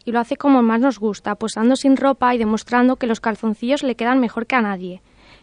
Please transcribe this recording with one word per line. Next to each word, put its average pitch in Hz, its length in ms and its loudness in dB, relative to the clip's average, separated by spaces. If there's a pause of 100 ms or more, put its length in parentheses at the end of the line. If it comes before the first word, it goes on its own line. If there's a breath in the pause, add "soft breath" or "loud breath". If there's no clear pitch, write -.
y 233 80 -6
lo 233 80 0
hace 277 160 -4
como 269 260 4
más 226 160 2
nos 247 200 0
gusta, 208 360 -4
posando 226 400 0
sin 269 220 2
ropa 269 360 2
y 247 40 -2
demostrando 240 580 0
que 262 100 -6
los 220 140 -2
calzoncillos 233 640 -4
le 247 120 -2
quedan 247 260 0
mejor 226 260 -4
que - 80 -2
a 247 60 4
nadie. 185 400 -6 (420 soft breath)